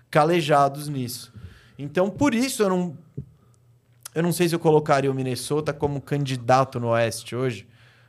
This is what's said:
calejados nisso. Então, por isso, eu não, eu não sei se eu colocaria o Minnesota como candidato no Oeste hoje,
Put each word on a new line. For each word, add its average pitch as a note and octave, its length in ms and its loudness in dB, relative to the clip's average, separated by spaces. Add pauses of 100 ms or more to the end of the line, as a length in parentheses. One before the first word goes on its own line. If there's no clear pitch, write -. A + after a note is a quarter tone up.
calejados D3 800 2
nisso. C3 460 -8 (480)
Então, F3+ 280 0
por C#4 240 0
isso, B3+ 280 0
eu G3 80 2
não, F3+ 280 -2 (1160)
eu D#3+ 80 -2
não E3+ 120 0
sei F3 160 0
se D#3 40 -4
eu E3+ 60 0
colocaria D3+ 500 4
o C3+ 40 0
Minnesota C3+ 580 -4
como C#3+ 300 -4
candidato C3 760 0
no A#2+ 120 -4
Oeste A#2 480 -2
hoje, B2 280 -4 (440)